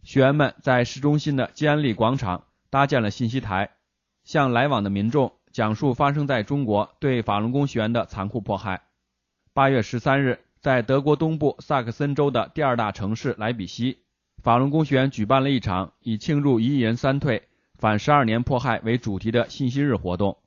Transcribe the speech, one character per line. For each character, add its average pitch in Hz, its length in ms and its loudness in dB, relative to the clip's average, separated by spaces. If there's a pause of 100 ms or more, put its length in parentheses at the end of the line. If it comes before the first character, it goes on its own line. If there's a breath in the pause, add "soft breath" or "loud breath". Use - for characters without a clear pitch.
学 - 160 -2
员 135 160 6
们 147 280 2
在 127 220 2
市 - 140 -10
中 147 200 2
心 143 180 -2
的 127 180 -2
基 151 140 0
安 147 140 2
利 123 120 0
广 113 220 0
场 92 280 -6 (260)
搭 139 160 2
建 139 160 0
了 104 80 -2
信 120 180 -4
息 131 120 -4
台， 101 300 -4 (540)
向 139 280 0
来 120 140 2
往 127 160 0
的 101 80 0
民 101 200 0
众 131 220 2 (200)
讲 110 240 0
述 135 180 0
发 143 180 0
生 147 140 -2
在 127 160 0
中 143 220 -2
国 104 340 0
对 131 240 0
法 104 160 0
轮 113 140 -2
功 143 140 0
学 123 120 -4
员 110 140 0
的 117 140 0
残 98 220 -6
酷 110 120 -6
迫 98 180 -4
害。 95 240 -8 (720)
八 135 140 4
月 135 120 2
十 113 200 -4
三 139 240 0
日， 127 160 -2 (200)
在 131 220 0
德 131 180 2
国 147 140 2
东 160 240 -2
部 143 220 0
萨 139 220 -2
克 113 100 -6
森 143 240 -4
州 143 140 2
的 120 220 -2
第 151 120 -2
二 127 120 2
大 110 140 -2
城 104 240 -4
市 117 240 -4
莱 110 140 -2
比 104 140 -6
锡， 120 320 -4 (440)
法 120 160 4
轮 139 120 2
功 156 140 2
学 139 120 0
员 135 140 2
举 110 140 -2
办 135 200 2
了 139 60 0
一 135 100 0
场 92 400 -4
以 110 180 -4
庆 143 240 0
祝 139 160 4
一 131 200 2
亿 - 20 2
人 113 160 2
三 135 240 0
退、 127 240 -2 (340)
反 107 200 2
十 151 120 0
二 143 140 6
年 113 180 0
迫 127 160 0
害 117 240 -2
为 117 160 0
主 101 220 -4
题 107 100 -4
的 117 180 0
信 131 220 -4
息 135 100 -4
日 143 140 2
活 90 220 -4
动。 98 300 -2